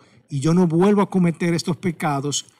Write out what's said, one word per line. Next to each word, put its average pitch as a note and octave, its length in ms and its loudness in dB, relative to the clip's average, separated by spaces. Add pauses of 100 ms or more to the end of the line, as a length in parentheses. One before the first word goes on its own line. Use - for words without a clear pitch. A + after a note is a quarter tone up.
(300)
y C#3+ 100 -6
yo D#3 140 0
no F#3 120 4
vuelvo F#3+ 360 2
a F3+ 80 -2
cometer E3+ 420 0
estos E3+ 240 -4
pecados, C#3+ 720 -6 (140)